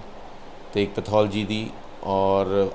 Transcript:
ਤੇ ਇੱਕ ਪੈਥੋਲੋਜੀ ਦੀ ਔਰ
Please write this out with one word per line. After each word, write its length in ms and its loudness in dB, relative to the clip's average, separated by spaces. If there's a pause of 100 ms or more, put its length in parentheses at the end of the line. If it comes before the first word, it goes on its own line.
(720)
ਤੇ 100 4
ਇੱਕ 80 0
ਪੈਥੋਲੋਜੀ 520 2
ਦੀ 260 -2 (340)
ਔਰ 720 4